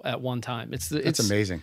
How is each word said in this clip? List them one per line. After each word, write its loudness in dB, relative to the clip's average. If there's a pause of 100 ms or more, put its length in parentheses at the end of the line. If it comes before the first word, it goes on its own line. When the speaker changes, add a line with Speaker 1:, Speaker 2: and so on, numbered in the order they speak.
Speaker 1:
at -2
one -2
time. -6
It's -6
the, 0
Speaker 2:
That's 2
Speaker 1:
it's 2
Speaker 2:
amazing. 2